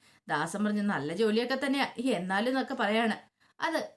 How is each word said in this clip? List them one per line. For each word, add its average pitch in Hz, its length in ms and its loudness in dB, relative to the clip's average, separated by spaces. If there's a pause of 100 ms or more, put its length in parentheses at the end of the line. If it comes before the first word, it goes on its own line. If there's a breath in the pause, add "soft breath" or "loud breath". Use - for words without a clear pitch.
(280 soft breath)
ദാസൻ 165 340 0
പറഞ്ഞു, 208 220 0
"നല്ല 156 300 0
ജോലിയൊക്കെ 226 440 2
തന്നെയാ, 269 280 0 (260)
എന്നാലും" 190 380 0
എന്നൊക്കെ 262 260 -2
പറയാണ്. 220 400 2 (440 soft breath)
അത് 320 180 0 (180)